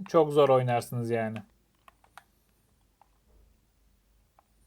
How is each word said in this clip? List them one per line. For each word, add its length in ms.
çok 240
zor 160
oynarsınız 640
yani. 320